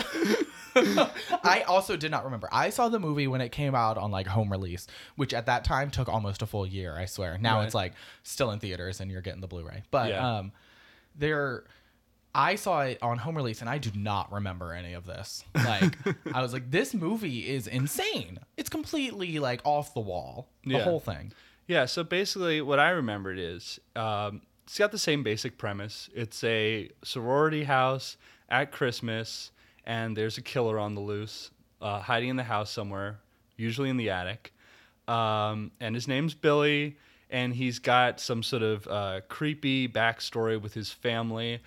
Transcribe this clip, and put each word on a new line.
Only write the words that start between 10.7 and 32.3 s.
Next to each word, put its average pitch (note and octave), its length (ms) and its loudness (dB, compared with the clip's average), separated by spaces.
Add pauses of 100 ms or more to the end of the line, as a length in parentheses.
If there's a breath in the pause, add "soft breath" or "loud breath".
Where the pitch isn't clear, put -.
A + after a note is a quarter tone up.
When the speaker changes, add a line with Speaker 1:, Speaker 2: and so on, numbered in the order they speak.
Speaker 1:
there, C#3+ 480 0 (680 soft breath)
I E3 220 4
saw F3+ 260 2
it C3 200 0
on A#2 180 0
home D#3 180 -4
release A#2+ 240 -2
and A#2 80 -6
I C#3 80 -2
do B2+ 200 -2
not G2+ 360 0
remember F2+ 400 -4
any F2 200 -10
of F2+ 120 -12
this. F#2 400 -10 (100)
Like, A#2+ 420 2 (180)
Speaker 2:
<laughs> - 180 -8
Speaker 1:
I B2+ 80 0
was B2 100 -2
like, B2+ 200 -8
"This A3+ 220 2
movie E3 540 -2
is B2 200 -2
insane." C#3+ 720 -2 (180)
It's - 120 -6
completely, A3 720 -4
like, B2 240 0
off D3 300 2
the A#2+ 80 -2
wall. F2+ 480 -6 (160)
The C3+ 80 -2
Speaker 2:
Yeah. B2+ 100 4
Speaker 1:
whole E3 160 2
thing. F#2+ 320 -8 (360 loud breath)
Speaker 2:
Yeah, D#3+ 180 4
so E3+ 180 -2
basically F3 580 0
what C#3 180 4
I D3+ 100 8
remembered G#2 500 0
is, F2 400 -6 (160)
um, G#2 460 -2 (240)
it's - 120 -10
got G#3 140 4
the A3 80 -6
same D3 240 0
basic - 340 -2
premise. G2+ 560 -8
It's A#2 300 -6
a A2 460 2 (140)
sorority D3 600 2
house C3 540 2 (320 loud breath)
at C#3 220 2
Christmas, A2+ 800 -2 (320 soft breath)
and A2+ 340 -4
there's A2 200 0
a B2+ 40 -10
killer A2+ 380 0
on G#2 160 -2
the G2+ 60 -6
loose, G#2 500 -6 (300)
uh, G2+ 200 -2
hiding A#2+ 280 2
in B2+ 60 -2